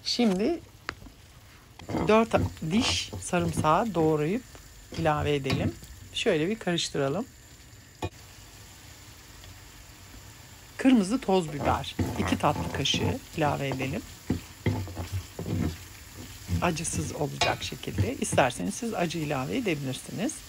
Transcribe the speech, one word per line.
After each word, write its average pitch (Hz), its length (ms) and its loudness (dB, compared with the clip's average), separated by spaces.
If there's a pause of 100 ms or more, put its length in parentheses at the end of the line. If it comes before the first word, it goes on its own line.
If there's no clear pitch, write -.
Şimdi 233 560 2 (1500)
dört 220 280 6 (360)
diş - 400 2 (100)
sarımsağı 170 760 2
doğrayıp 160 480 2 (540)
ilave 151 380 2
edelim. 135 400 0 (380)
Şöyle 170 360 2
bir 220 100 -2
karıştıralım. 165 680 0 (3500)
Kırmızı 247 440 6
toz 180 320 2
biber, 131 420 0 (240)
iki - 180 2
tatlı - 400 0
kaşığı - 420 0 (180)
ilave 143 300 0
edelim. 135 340 -2 (2500)
Acısız 160 540 -2
olacak 139 480 0
şekilde. - 520 -2
İsterseniz 165 580 2
siz 226 200 -6
acı 170 260 -2
ilave 151 380 -2
edebilirsiniz. 165 760 -4 (160)